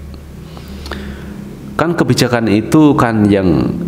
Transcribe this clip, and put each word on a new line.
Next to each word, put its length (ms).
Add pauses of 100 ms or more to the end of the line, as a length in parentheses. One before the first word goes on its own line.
(1800)
Kan 160
kebijakan 560
itu 480
kan 320
yang 480 (120)